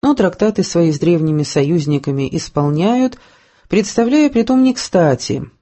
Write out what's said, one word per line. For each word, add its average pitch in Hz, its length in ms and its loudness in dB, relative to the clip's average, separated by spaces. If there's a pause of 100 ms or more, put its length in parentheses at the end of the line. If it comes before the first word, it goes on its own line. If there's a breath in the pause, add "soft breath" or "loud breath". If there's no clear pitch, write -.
но 285 120 2
трактаты 208 500 0
свои 165 300 0
с 147 60 -6
древними 156 440 0
союзниками 143 880 -2
исполняют, 175 840 -2 (500 soft breath)
представляя 233 600 2
притом 262 340 2
не 262 100 2
кстати 147 720 0 (180)